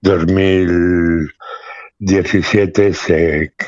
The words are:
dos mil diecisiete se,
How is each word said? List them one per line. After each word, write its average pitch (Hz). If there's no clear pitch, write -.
dos 90
mil 87
diecisiete 98
se, 80